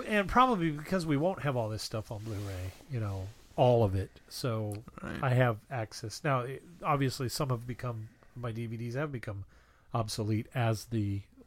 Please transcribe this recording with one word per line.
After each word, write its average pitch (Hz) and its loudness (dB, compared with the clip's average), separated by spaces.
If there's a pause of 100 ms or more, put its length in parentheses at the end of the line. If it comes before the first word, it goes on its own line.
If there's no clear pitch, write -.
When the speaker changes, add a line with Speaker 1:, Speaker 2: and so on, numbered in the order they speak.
Speaker 1:
and 208 2
probably 226 4
because 156 -2
we 151 2
won't 180 0
have 139 0
all 113 0
this 107 -4
stuff 110 -6
on 107 -8
Blu-ray, 98 -6 (200)
you 127 -4
know, 98 -4 (280)
all 123 8
of 98 4
it. 98 0 (200)
So 110 -4 (300)
Speaker 2:
Right. - -6
Speaker 1:
I 135 2
have 123 6 (120)
access 113 -8
now. 135 2
It, 131 -8 (180)
obviously, 139 2
some 143 -2
have 120 -2
become, 117 -6 (300)
my 120 -6
D 113 -4
V 113 -6
Ds 117 -6
have 147 -4
become 104 -8 (500)
obsolete 110 0
as 113 2
the 101 0 (260)